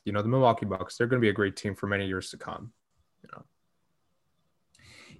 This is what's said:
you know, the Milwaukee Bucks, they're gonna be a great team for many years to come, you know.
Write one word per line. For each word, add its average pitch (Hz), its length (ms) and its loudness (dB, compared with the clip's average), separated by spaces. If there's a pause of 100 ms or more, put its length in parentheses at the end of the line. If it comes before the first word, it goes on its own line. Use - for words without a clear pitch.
you 104 80 -4
know, 104 100 0
the 110 60 0
Milwaukee 120 380 4
Bucks, 92 300 -6
they're 120 120 2
gonna 127 120 2
be 110 100 6
a - 20 4
great 98 240 2
team 101 180 -4
for 101 140 -4
many 101 180 0
years 92 240 -4
to - 60 -14
come, - 360 -10 (520)
you - 80 -20
know. - 100 -18 (1800)